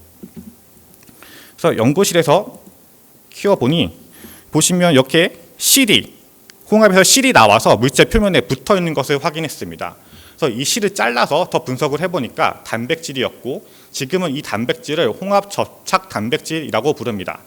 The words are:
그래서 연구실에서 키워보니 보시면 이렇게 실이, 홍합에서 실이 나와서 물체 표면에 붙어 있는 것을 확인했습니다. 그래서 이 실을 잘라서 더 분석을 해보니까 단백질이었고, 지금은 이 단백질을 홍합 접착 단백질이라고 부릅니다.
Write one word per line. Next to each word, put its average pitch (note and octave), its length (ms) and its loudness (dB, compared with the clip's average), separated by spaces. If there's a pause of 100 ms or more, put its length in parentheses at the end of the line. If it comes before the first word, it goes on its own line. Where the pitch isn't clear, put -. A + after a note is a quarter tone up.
(1600)
그래서 D3+ 200 0
연구실에서 E3 800 2 (720)
키워보니 D3+ 760 -2 (460)
보시면 F3 420 2
이렇게 D#3+ 460 2 (200)
실이, G#3 560 0 (560)
홍합에서 G#3 320 6
실이 B3+ 320 4
나와서 A2+ 420 6
물체 C#3 280 4
표면에 G3+ 380 2
붙어 - 360 -2
있는 E3 160 -2
것을 C#3 280 -2
확인했습니다. A2 760 -8 (400)
그래서 C3 180 -2
이 C3+ 100 -6
실을 G3 300 -4
잘라서 G#3 560 0
더 E3 140 -2
분석을 C#3+ 360 -4
해보니까 D#3 640 -4
단백질이었고, B2 1000 -6 (240)
지금은 D3+ 440 -4
이 D3 60 -8
단백질을 C#3 680 -4 (100)
홍합 G2+ 300 -2
접착 - 580 -4
단백질이라고 A#2+ 840 -4
부릅니다. G#2 520 -8